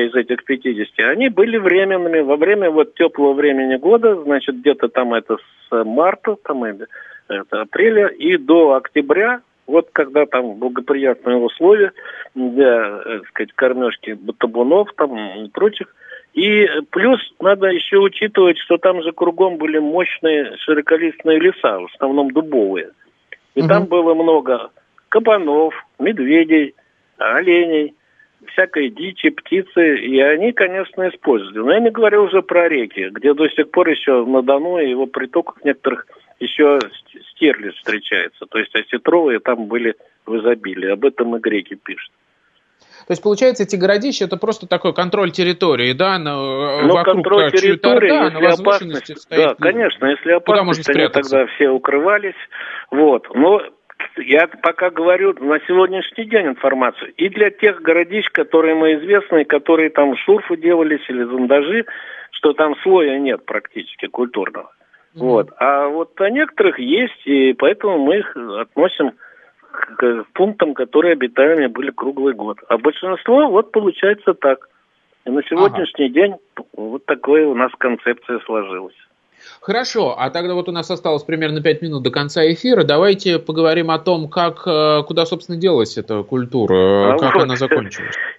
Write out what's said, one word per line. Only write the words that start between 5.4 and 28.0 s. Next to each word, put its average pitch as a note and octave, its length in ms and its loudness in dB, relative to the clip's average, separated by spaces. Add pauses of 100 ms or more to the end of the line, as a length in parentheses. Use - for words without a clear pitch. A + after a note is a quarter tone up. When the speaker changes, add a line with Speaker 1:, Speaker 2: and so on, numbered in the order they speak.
Speaker 1:
марта, E3+ 580 -2
там, C3 220 -6
и, G#2+ 80 -8 (560)
это G2+ 320 -6
апреля G#3 460 2
и F3 300 -2
до D3+ 360 6
октября, D3+ 680 0 (240)
вот E3 280 0
когда D3 320 0
там B2+ 300 -4
благоприятные B2 840 -2
условия F#3 560 2 (420)
для, A#2+ 720 0
э, A2 140 -8
так F2+ 100 -20
сказать, - 240 -8
кормёжки B2 640 -2 (200)
табунов B2+ 600 0
там C#3 200 -2 (280)
и G2+ 40 -16
прочих. G#3 380 -4 (460)
И G#3 340 2 (220)
плюс A3 300 2 (200)
надо F#3+ 280 2
ещё F#3 340 2
учитывать, G3 560 2
что - 200 0
там F#3 260 2
же E3 100 -4
кругом F3 440 0
были D#3 200 -2
мощные D3+ 800 -2
широколистные D#3+ 800 0
леса, D3+ 400 0
в F2+ 140 -10
основном C#3 380 -2
дубовые. A2 580 -2 (640)
И C#3 60 0
Speaker 2:
Мгм. D#3+ 80 2
Speaker 1:
там F#3+ 160 4
было E3+ 300 2
много C#3 560 0 (380)
кабанов, E3+ 640 2 (260)
медведей, D#3 720 2 (440)
оленей, D#3+ 760 0 (540)